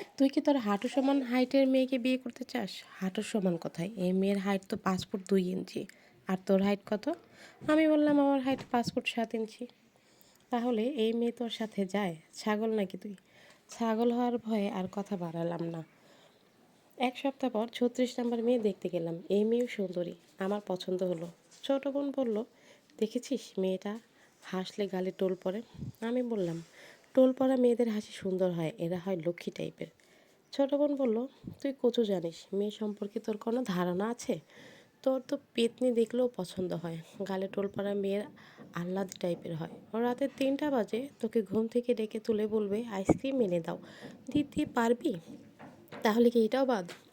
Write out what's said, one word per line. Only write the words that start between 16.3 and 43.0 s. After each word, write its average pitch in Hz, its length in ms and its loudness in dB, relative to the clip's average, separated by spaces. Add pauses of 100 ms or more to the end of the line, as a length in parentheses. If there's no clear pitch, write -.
এক 254 200 0
সপ্তাহ 269 320 -2
পর 214 240 0
ছত্রিশ 247 460 0
নাম্বার 240 240 0
মেয়ে 247 160 4
দেখতে 196 300 -2
গেলাম। 165 400 -4
এই 202 140 4
মেয়েও 240 240 2
সুন্দরী, 175 480 -4 (240)
আমার 202 280 -2
পছন্দ 185 360 -2
হলো। 175 240 -2 (360)
ছোট 277 240 0
বোন 277 280 -2
বলল, 226 280 0 (540)
"দেখেছিস 220 640 -4
মেয়েটা 190 400 -2 (420)
হাসলে 185 460 -6
গালে 185 240 -2
টোল 185 320 0
পড়ে?" 190 180 -2 (400)
আমি 240 220 0
বললাম, 175 400 -2 (500)
"টোল 262 200 8
পড়া 262 220 2
মেয়েদের 240 340 4
হাসি 214 240 -4
সুন্দর 185 380 0
হয়, 165 260 -2
এরা 170 200 -4
হয় 185 180 -4
লক্ষ্মী 170 360 -6
টাইপের।" - 360 -8 (640)
ছোট 277 220 2
বোন 285 220 2
বলল, 247 320 0 (340)
"তুই 277 120 -2 (100)
কচু 240 200 4
জানিস, 175 320 0 (180)
মেয়ে 202 180 -2
সম্পর্কে 208 480 -6
তোর 214 180 -4
কোনো 233 260 -2
ধারণা 180 460 0
আছে? 226 300 -4 (640)
তোর 262 240 2
তো 285 100 -4 (160)
পেতনি 233 380 2
দেখলেও 240 440 2
পছন্দ 180 380 -4
হয়, 165 240 -6 (300)
গালে 190 200 -4
টোল 196 200 -2
পড়া 202 260 -4
মেয়ের 196 280 0 (520)
আহ্লাদ 185 340 -4 (120)
টাইপের 170 360 -4
হয়। 165 140 -6 (240)
ও 220 60 -2
রাতে 247 280 0 (100)
তিনটা 277 340 0
বাজে, 240 360 -2 (120)
তোকে 226 220 0
ঘুম 220 260 -2
থেকে 240 260 0
ডেকে 220 260 -2
তুলে 214 280 0
বলবে, 208 440 0
'আইসক্রিম 247 500 0